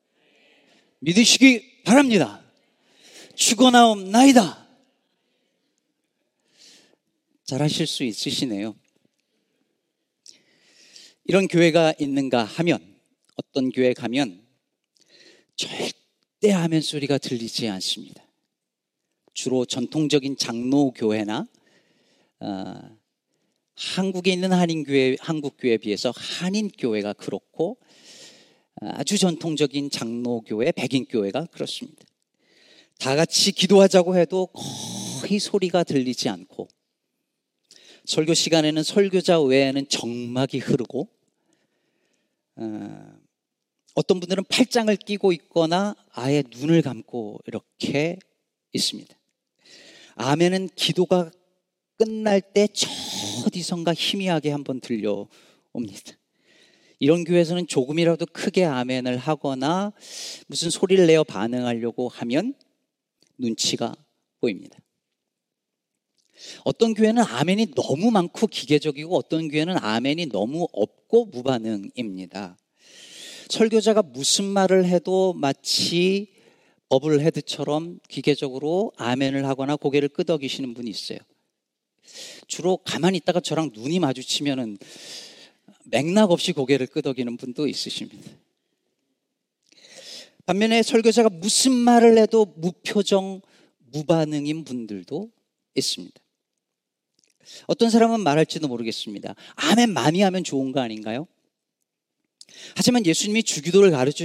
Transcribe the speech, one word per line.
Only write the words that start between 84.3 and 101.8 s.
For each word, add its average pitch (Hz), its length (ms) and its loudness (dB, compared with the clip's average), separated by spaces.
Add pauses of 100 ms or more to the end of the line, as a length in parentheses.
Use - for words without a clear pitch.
맥락 175 460 2
없이 175 220 2
고개를 131 340 0
끄덕이는 123 500 -6
분도 127 300 -6
있으십니다. - 600 -8 (2250)
반면에 220 380 2
설교자가 226 460 4
무슨 196 420 2
말을 240 460 8
해도 220 280 6 (120)
무표정, 190 840 -2 (500)
무반응인 151 720 -2
분들도 123 680 -10 (440)
있습니다. - 440 -6 (1500)
어떤 233 220 2
사람은 226 320 4
말할지도 156 460 0
모르겠습니다. 110 680 -8 (200)
아멘 226 360 2
많이 156 300 0
하면 185 220 2
좋은 135 280 -4
거 135 80 -2
아닌가요? 113 480 -6 (1500)